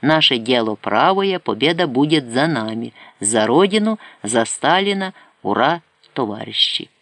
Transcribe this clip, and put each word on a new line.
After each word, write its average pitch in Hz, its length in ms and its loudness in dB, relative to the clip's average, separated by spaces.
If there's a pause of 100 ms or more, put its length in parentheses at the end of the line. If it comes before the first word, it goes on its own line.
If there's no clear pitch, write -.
наше 147 360 2
діло 113 380 0
правоє, 180 600 0
побєда 160 480 0
буде 147 460 2
за 135 160 2
нами, 117 440 -4 (280)
за 107 260 0
Родину, 202 520 2 (240)
за 113 220 0
Сталіна, 190 680 -2 (300)
ура, 123 380 0 (320)
товариші! 110 760 -4 (140)